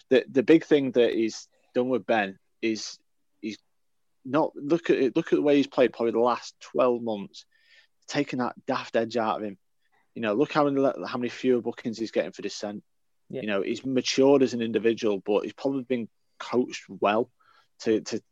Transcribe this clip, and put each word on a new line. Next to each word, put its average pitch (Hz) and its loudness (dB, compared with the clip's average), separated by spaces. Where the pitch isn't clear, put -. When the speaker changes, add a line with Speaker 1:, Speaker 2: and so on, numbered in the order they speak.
Speaker 1:
The, 127 6
the 123 2
big 160 6
thing 139 2
that 120 4
he's 110 -4
done 127 0
with 120 -2
Ben 104 0
is 110 -4
he's 104 -8
not, 143 0
look 147 -2
at 135 4
it, 123 0
look 165 -2
at 170 4
the 143 2
way 143 4
he's 139 4
played 123 2
probably 117 -2
the 113 0
last 120 0
twelve 123 0
months, 107 -8
taking 143 -4
that 123 -2
daft - -4
edge 113 -2
out 110 0
of 101 -8
him. 98 -10
You 117 -8
know, 107 0
look 143 0
how 147 2
many, 135 0
how 127 -6
many 123 -4
fewer 123 0
bookings 113 -8
he's 110 -6
getting 95 -2
for - -14
dissent. 104 -10
Speaker 2:
Yeah. 135 -10
Speaker 1:
You 104 -8
know, 101 0
he's - -6
matured 135 4
as 120 2
an 120 -4
individual, 110 0
but 104 0
he's 101 -8
probably 139 -4
been 120 -4
coached - -4
well 104 0
to, 110 2
to, - -8